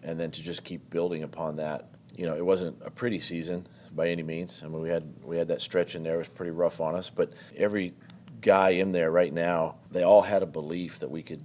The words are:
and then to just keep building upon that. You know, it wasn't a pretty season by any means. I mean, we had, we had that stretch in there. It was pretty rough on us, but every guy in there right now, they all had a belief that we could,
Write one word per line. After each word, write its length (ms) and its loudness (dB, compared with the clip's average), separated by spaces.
and 160 -6
then 120 -2
to 100 -14
just 220 -10
keep 260 -12
building 340 -2
upon 340 -6
that. 320 -6
You 100 -6
know, 100 -2
it 100 -4
wasn't 400 2
a 60 -10
pretty 280 -4
season 480 -6
by 160 0
any 140 -2
means. 400 -8
I 40 -12
mean, 140 -8
we 80 -4
had, 240 -2
we 140 -4
had 120 4
that 120 0
stretch 340 0
in 80 -8
there. 120 0
It 40 0
was 100 -6
pretty 220 -8
rough 280 0
on 160 -2
us, 140 -6
but 240 0
every 360 0
guy 300 8
in 200 2
there 200 2
right 220 4
now, 420 0
they 120 0
all 180 10
had 200 2
a 60 0
belief 520 -8
that 120 -8
we 100 -8
could, 240 -12